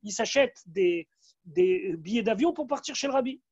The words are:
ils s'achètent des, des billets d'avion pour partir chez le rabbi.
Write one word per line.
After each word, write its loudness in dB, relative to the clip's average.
ils -10
s'achètent 0
des, 0
des 2
billets -2
d'avion 2
pour -6
partir -6
chez -4
le -2
rabbi. -2